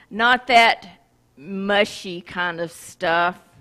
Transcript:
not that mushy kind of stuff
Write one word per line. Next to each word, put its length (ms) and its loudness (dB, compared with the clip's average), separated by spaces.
not 380 0
that 420 4
mushy 840 -4
kind 360 -8
of 140 -8
stuff 640 -4